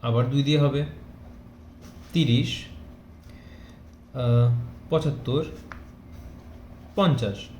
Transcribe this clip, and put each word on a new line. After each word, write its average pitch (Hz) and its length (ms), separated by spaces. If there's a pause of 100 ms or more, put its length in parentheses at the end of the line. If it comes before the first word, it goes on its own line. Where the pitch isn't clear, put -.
আবার 120 280
দুই 143 120
দিয়ে 147 160
হবে 143 260 (1300)
তিরিশ, 131 540 (1500)
আহ, 120 360 (400)
পঁচাত্তর, 156 540 (1500)
পঞ্চাশ। 117 420 (220)